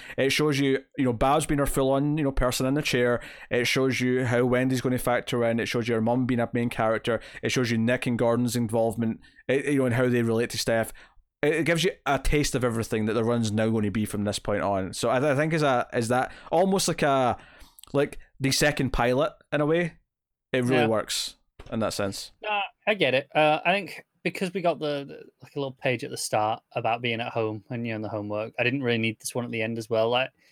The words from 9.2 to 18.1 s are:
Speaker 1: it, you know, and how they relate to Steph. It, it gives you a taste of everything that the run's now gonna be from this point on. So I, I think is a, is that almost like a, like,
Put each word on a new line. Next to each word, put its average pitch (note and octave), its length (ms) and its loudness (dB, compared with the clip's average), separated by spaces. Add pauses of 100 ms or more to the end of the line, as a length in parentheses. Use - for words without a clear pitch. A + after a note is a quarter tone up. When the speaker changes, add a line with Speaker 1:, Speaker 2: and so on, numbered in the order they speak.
Speaker 1:
it, C3 180 0
you C#3+ 120 2
know, C3 80 2
and A#2 80 0
how B2+ 160 2
they A#2+ 120 2
relate A2+ 280 0
to A#2+ 80 -8
Steph. A2+ 340 0 (500)
It, D3+ 120 2
it D#3+ 100 0
gives E3 200 2
you F#3+ 80 2 (120)
a - 140 0
taste D3 360 0
of B2 100 -2
everything A2+ 420 0
that A2 80 0
the A2+ 100 2
run's A#2 260 0
now A2 200 2
gonna G#2+ 220 0
be G#2+ 120 0
from G#2 200 -4
this G2+ 160 -2
point G#2 220 -2
on. F#2+ 300 -2
So - 160 -2
I, C3 240 2
I B2+ 40 0
think D#3 180 0
is D#3 80 0
a, C3 320 2
is A#2 140 0
that B2 240 0 (180)
almost F#3+ 360 2
like E3+ 160 -2
a, C3+ 360 2 (540)
like, - 260 0 (220)